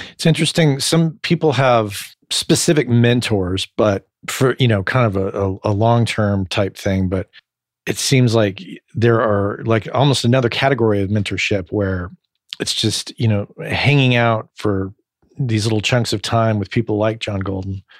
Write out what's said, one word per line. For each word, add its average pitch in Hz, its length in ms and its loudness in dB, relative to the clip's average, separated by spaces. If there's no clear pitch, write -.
It's - 120 -6
interesting. 156 560 2
Some 165 420 0
people 156 300 0
have 113 480 2
specific 151 580 0
mentors, 117 880 2
but 104 320 0
for, 127 320 0
you 131 80 2
know, 104 160 2
kind 123 220 0
of 98 120 0
a, 98 220 -4
a, 98 260 -2
a 107 80 0
long-term 107 760 0
type 98 320 -4
thing. 95 320 -2
But 92 180 -4
it - 120 -6
seems 127 360 2
like 101 280 0
there 117 260 2
are, 104 440 0
like, 113 300 0
almost 131 300 2
another 120 240 2
category 113 540 0
of 95 80 -4
mentorship 101 600 -4
where 95 400 -4
it's - 160 -4
just, - 460 -4
you 113 80 2
know, 104 180 0
hanging 131 520 2
out 117 420 0
for 98 380 -2
these 110 260 0
little 110 160 0
chunks 120 320 0
of 104 80 -2
time 113 380 0
with 98 100 -4
people 113 280 -2
like 110 240 -2
John 101 180 -6
Golden, 95 460 -6